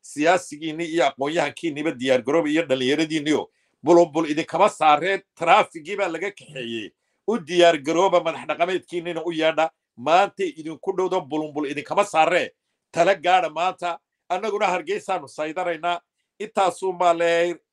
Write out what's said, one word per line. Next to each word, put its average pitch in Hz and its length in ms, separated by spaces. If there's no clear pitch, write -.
Siyaasigiinni 160 800
iyo 165 220
aqoon-yahankiinniba 151 880
diyaar 127 280
garooba 151 260
iyo 156 180
dhallinyaradiinniyo. 143 800
Bulunbul 160 460
idinkama 160 380
saareen, 156 540
traafigii 170 580
baa 196 120
laga 170 220
kaxeeyey. 117 600
U 220 100
diyaar 170 400
garooba, 170 460
madax 139 240
dhaqameedkiinnina 170 760
u 175 80
yeedha. 160 380
Maantay 175 520
idinku 160 380
dhowdo 185 240
bulunbul 151 500
idinkama 147 340
saaree. 160 460
Tala 175 240
gaadha 175 360
maanta. 175 480
Annaguna 202 360
Hargeysaanu 175 600
saydaraynaa. 170 720
Intaasuu 190 520
baan 175 260
leeyahay, 170 360